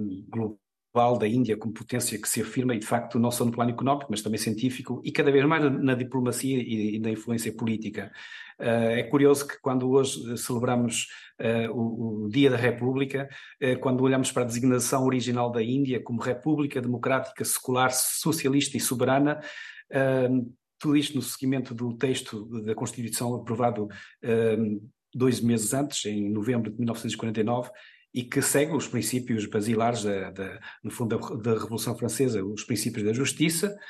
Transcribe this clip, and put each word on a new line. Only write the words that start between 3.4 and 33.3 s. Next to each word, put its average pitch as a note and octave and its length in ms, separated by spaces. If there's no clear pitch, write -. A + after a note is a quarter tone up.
no A#2 80
plano A#2+ 180
económico, C3+ 400
mas G#2 120
também G#2+ 160
científico, B2 680
e C#3 80
cada C#3+ 180
vez C#3 140
mais D#3 180
na, D3 80
na C3 240
diplomacia B2 640
e, G#2+ 380
e - 20
na A2 120
influência A2+ 420
política. G#2+ 600
Eh, A#2 420
é - 40
curioso C#3+ 420
que - 140
quando B2+ 280
hoje, C3 320
eh, A#2 40
celebramos, A#2+ 720
eh, A2+ 320
o, A2+ 560
o - 20
Dia C3+ 220
da B2 60
República, C3 720
eh, B2+ 160
quando B2+ 260
olhamos C3 300
para B2+ 100
a B2 40
designação B2 580
original B2 460
da A#2 120
Índia B2+ 400
como A#2 180
República C#3 600
Democrática, B2 640
Secular, B2+ 480
Socialista - 840
e A2+ 40
Soberana, C3+ 600
eh, C3 380
tudo D3 200
isto D3 180
no B2+ 80
seguimento C3 500
do A#2 220
texto A#2 520
da A2 120
Constituição A#2+ 600
aprovado, A2+ 520
eh, A2+ 340
dois A#2+ 260
meses A2+ 320
antes, C#3+ 320
em G#2 240
novembro G#2+ 400
de G#2+ 100
mil A#2+ 100
novecentos A2+ 260
e - 20
quarenta A2+ 240
e G#2+ 40
nove, A#2+ 260
e B2 120
que - 180
segue D3+ 320
os B2 140
princípios A#2+ 580
basilares A2 560
da, G2 300
da, F#2+ 260
no A2 80
fundo, A2+ 260
da, A#2 360
da A2 80
Revolução A2 360
Francesa, A#2 480
os G#2 200
princípios A2+ 400
da G#2+ 80
justiça, E3 680